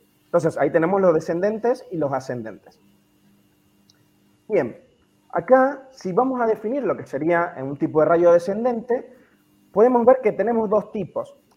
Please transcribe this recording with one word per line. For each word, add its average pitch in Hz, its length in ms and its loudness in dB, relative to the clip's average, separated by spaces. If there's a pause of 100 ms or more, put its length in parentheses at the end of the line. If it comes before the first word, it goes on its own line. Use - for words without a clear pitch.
(240)
Entonces, 165 320 -2
ahí 147 120 0
tenemos 170 320 0
los 180 120 6
descendentes 208 800 -2
y 180 60 -8
los 143 160 -2
ascendentes. 120 640 -8 (1700)
Bien, 170 300 -2 (520)
acá, 262 640 0
si - 200 -10
vamos 247 300 0
a 233 40 -2
definir 226 380 -2
lo 156 140 -2
que 127 80 -14
sería 170 560 -2
un 139 160 -8
tipo 151 240 -2
de 151 40 4
rayo 170 280 4
descendente, 233 800 -2 (600)
podemos 240 340 4
ver 254 160 6
que 208 100 0
tenemos 214 380 -2
dos 208 220 -2
tipos, 143 440 -10 (220)